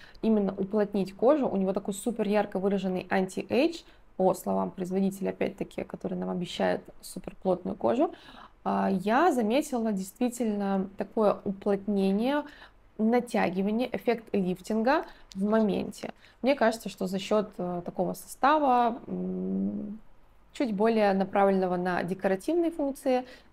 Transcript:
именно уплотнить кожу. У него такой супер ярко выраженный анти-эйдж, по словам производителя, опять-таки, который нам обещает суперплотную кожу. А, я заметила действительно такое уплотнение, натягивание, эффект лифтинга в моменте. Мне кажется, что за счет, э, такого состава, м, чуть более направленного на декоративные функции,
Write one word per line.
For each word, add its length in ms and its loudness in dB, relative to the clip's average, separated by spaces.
именно 320 2
уплотнить 640 -2
кожу. 340 4
У 80 -2
него 160 0
такой 220 -4
супер 320 -4
ярко 320 0
выраженный 500 -2
анти-эйдж, 760 0
по 180 2
словам 380 -2
производителя, 580 -2
опять-таки, 540 -6
который 340 -8
нам 120 -6
обещает 500 -2
суперплотную 760 -4
кожу. 340 2
А, 260 0
я 400 2
заметила 640 0
действительно 960 -2
такое 460 2
уплотнение, 960 0
натягивание, 920 2
эффект 400 0
лифтинга 720 2
в 80 0
моменте. 680 0
Мне 140 4
кажется, 320 0
что 180 -6
за 140 -4
счет, 380 0
э, 260 -4
такого 300 -4
состава, 920 2
м, 920 -4
чуть 220 -2
более 380 4
направленного 640 2
на 260 0
декоративные 680 0
функции, 560 -2